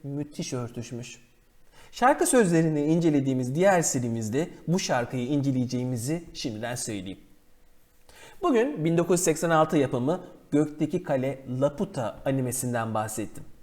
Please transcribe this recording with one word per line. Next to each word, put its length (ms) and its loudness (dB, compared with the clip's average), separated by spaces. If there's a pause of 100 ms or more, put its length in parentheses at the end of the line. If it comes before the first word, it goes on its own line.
müthiş 500 -6
örtüşmüş. 680 -8 (680)
Şarkı 340 4
sözlerini 600 4
incelediğimiz 680 2
diğer 260 6
serimizde 680 -2 (180)
bu 120 2
şarkıyı 480 -2
inceleyeceğimizi 960 -2 (100)
şimdiden 420 -6
söyleyeyim. 440 -8 (1200)
Bugün 440 2
bin 120 4
dokuz 220 2
yüz 60 0
seksen 240 0
altı 280 4
yapımı 440 0 (300)
Gökteki 520 0
Kale 360 -2 (200)
Laputa 680 -2
animesinden 680 -2
bahsettim. 500 -4 (200)